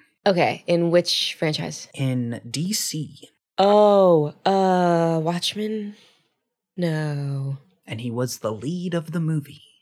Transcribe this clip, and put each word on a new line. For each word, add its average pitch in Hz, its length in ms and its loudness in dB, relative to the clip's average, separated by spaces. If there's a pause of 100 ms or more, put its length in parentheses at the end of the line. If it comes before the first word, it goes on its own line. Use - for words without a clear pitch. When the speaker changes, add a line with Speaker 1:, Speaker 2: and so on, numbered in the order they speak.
(260)
Speaker 1:
Okay, 165 420 0
in 170 220 2
which - 480 0
franchise? 156 560 -6
Speaker 2:
In 123 460 -4 (100)
D 165 220 -6
C. - 560 -8 (300)
Speaker 1:
Oh, 196 760 6 (120)
uh, 180 720 2
Watchmen? 208 760 -4 (840)
No. 143 800 -4 (280)
Speaker 2:
And 113 160 -8
he 123 100 -6
was 123 280 -4
the 110 120 -4
lead 165 420 -6
of 165 180 -6
the 175 80 -4
movie. 156 440 -4 (180)